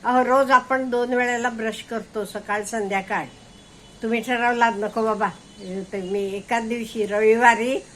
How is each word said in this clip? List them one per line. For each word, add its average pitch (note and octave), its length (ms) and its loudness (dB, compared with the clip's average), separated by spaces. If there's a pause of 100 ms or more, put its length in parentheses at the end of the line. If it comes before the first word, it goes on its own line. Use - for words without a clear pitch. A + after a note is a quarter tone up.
अहो, B3 200 4
रोज B3+ 260 4
आपण C4 400 2
दोन A#3+ 240 0
वेळेला B3 340 0
ब्रश A3 340 -6
करतो, A3 420 -8
सकाळ G#3 380 -6
संध्याकाळ. G3+ 640 -4 (760)
तुम्ही A3+ 180 0
ठरवलात, A#3+ 560 0
"नको G#3 260 -2
बाबा, G#3+ 260 0 (640)
ते G3 100 -6
मी G3 200 -4
एकाच G3+ 460 -4
दिवशी A3+ 380 -4
रविवारी A3 720 4 (180)